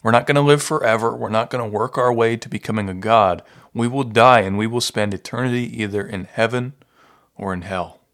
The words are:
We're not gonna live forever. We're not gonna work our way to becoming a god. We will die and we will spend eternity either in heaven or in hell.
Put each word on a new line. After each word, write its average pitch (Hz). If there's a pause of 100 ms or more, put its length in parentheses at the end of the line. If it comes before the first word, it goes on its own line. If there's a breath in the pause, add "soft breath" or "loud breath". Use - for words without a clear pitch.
We're 113
not 120
gonna 143
live 143
forever. 113
We're 120
not 110
gonna 120
work 107
our 123
way 113
to 117
becoming 107
a 92
god. 98 (320 soft breath)
We 120
will 135
die 117
and 98
we 107
will 120
spend 104
eternity 120 (160)
either 101
in 95
heaven 123 (640 soft breath)
or 98
in 90
hell. 90 (140)